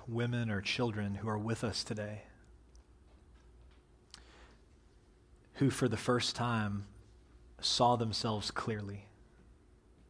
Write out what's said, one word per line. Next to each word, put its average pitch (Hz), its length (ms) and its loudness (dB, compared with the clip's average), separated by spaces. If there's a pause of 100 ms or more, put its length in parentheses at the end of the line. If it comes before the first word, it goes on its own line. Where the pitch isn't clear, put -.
women 120 400 0
or 101 140 0
children 104 540 0
who 101 120 -4
are 107 80 0
with 110 260 -2
us 107 220 -2
today 107 380 -6 (3250)
who 139 140 4
for 123 200 2
the 117 100 0
first - 360 2
time 107 520 0 (720)
saw 120 360 6
themselves 110 540 0
clearly. 104 560 -6 (1040)